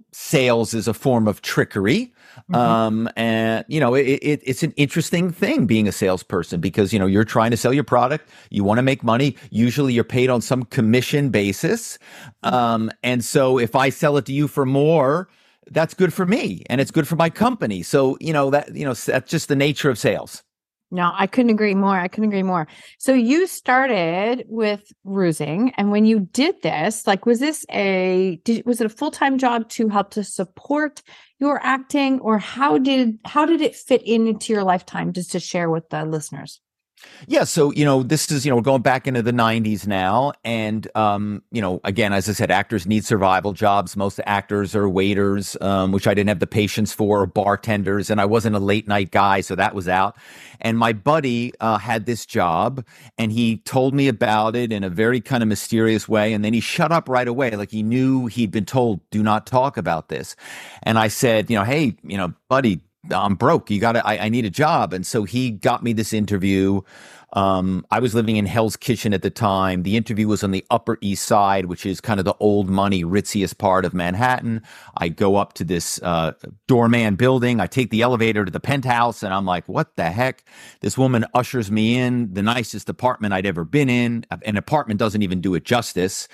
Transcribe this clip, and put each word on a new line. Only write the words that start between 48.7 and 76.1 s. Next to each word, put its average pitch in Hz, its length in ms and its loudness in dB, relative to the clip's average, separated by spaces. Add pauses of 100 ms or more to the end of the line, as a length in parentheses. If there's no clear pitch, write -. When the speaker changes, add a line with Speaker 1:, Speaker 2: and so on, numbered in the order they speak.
Speaker 1:
night 101 240 -2
guy, 98 300 2
so 95 140 -8
that 95 200 0
was 92 140 -4
out. 95 260 2 (460)
And 113 160 -2
my 117 160 2
buddy, 123 640 0
uh, 110 180 0
had 110 280 -4
this 117 200 -6
job, 107 600 0 (320)
and 110 160 -2
he 113 240 0
told 131 360 0
me 139 140 2
about 110 480 2
it 120 160 -2
in 101 140 -2
a 92 40 -4
very 110 300 2
kind 120 240 -2
of 107 60 2
mysterious 110 580 0
way. 107 240 2
And 104 140 -2
then 110 80 0
he 113 80 0
shut 160 320 -2
up 160 160 0
right 127 180 0
away. 120 300 -2
Like, 101 140 -8
he 110 120 -4
knew 127 440 0
he'd 110 240 -2
been 107 120 -2
told, 117 460 0
"Do 107 140 -2
not 107 220 2
talk 131 300 0
about 85 320 -4
this." - 300 -10 (460)
And 113 140 2
I 110 120 4
said, 110 400 2
you 117 80 0
know, 98 80 0
"Hey, 135 380 0
you 87 120 -8
know, 92 180 -4 (140)
buddy, 123 320 2 (320)
I'm 98 240 0
broke. 127 340 2
You 101 120 -2
gotta, 117 260 2
I, 107 200 0
I - 20 0
need 120 160 0
a 101 40 -4
job." 135 440 0
And 92 120 -6
so 110 200 -2
he 123 260 -2
got 117 320 -2
me 117 80 0
this 110 220 -2
interview. 98 640 2 (560)
Um, 95 540 0
I 104 100 0
was 120 140 0
living 113 240 0
in 104 80 0
Hell's 107 320 0
Kitchen 113 340 -2
at 95 120 0
the 98 80 -2
time. 95 500 0
The 98 160 0
interview 110 300 -2
was 104 160 0
on 98 80 0
the 95 180 -2
Upper - 320 -2
East 98 240 -4
Side, 98 400 2
which 87 180 -8
is 95 160 -4
kind 107 200 -2
of 92 60 -2
the 98 140 0
old 104 300 2
money, 98 340 0
ritziest 95 540 -2
part 95 280 2
of 85 100 -2
Manhattan. 113 640 -2 (360)
I 87 100 -2
go 98 280 0
up 101 180 -2
to - 100 -8
this, 87 400 -4
uh, 82 300 -2 (340)